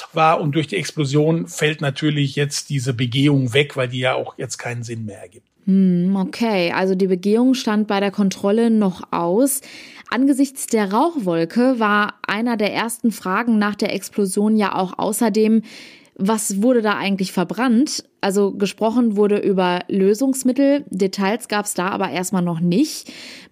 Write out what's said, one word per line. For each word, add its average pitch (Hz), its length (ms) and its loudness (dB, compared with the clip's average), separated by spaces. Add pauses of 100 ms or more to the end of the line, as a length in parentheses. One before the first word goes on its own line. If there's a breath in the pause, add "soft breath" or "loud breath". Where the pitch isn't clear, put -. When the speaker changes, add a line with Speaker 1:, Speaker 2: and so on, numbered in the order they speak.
(120 loud breath)
Speaker 1:
war. 160 300 4
Und 147 140 -2
durch 156 120 -2
die 208 80 -6
Explosion 156 720 0
fällt 151 320 -4
natürlich 147 560 -2
jetzt 143 340 -4
diese 135 240 -2
Begehung 131 600 2
weg, 147 240 0
weil 127 100 -2
die 127 120 -6
ja 127 140 0
auch - 240 -6
jetzt 131 200 -10
keinen 120 260 -8
Sinn 113 220 -10
mehr 101 160 -12
ergibt. - 260 -20 (180)
Speaker 2:
Hm, 190 520 2
okay, 190 560 0
also 190 200 0
die 190 140 0
Begehung 208 460 2
stand 214 340 0
bei 202 140 0
der 202 100 0
Kontrolle 208 580 2
noch 208 440 0
aus. 180 480 0 (480 loud breath)
Angesichts 269 580 0
der 208 240 0
Rauchwolke 233 880 0
war 208 360 0 (120)
einer 226 300 -2
der 202 160 0
ersten 220 400 -2
Fragen 220 460 0
nach 208 140 0
der 202 200 -2
Explosion 202 640 0
ja 202 180 0
auch 185 240 -4
außerdem, 220 640 2 (520 loud breath)
was 202 460 0
wurde 240 200 4
da 208 160 0
eigentlich 185 340 -2
verbrannt? 226 720 0 (160)
Also 196 320 0
gesprochen 220 640 0
wurde 208 220 4
über 180 500 2
Lösungsmittel, 262 1000 2
Details 196 580 -2
gab's 208 260 -4
da 180 140 -4
aber 202 240 -4
erstmal 180 320 -2
noch 170 160 -2
nicht. 180 500 0 (420 loud breath)